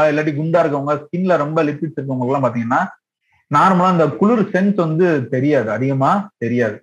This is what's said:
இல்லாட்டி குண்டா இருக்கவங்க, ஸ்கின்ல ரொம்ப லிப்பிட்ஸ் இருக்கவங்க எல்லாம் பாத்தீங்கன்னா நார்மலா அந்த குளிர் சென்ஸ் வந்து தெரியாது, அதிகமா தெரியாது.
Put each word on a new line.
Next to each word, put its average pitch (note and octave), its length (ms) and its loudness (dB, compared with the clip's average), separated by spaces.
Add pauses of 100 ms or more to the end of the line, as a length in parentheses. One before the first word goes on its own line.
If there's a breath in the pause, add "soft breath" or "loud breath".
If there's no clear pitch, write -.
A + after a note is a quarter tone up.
இல்லாட்டி D3+ 260 0
குண்டா D#3+ 280 0
இருக்கவங்க, D3 360 -2
ஸ்கின்ல F3+ 400 -2
ரொம்ப D#3 260 -2
லிப்பிட்ஸ் D3 340 -6
இருக்கவங்க C3 280 -4
எல்லாம் C3+ 200 0
பாத்தீங்கன்னா A#2+ 360 -2 (720)
நார்மலா F3+ 380 4
அந்த E3+ 180 2
குளிர் G#3+ 420 2
சென்ஸ் G3 260 0
வந்து E3+ 320 0 (220)
தெரியாது, C3 420 0
அதிகமா C3+ 400 0 (260)
தெரியாது. A#2 460 -2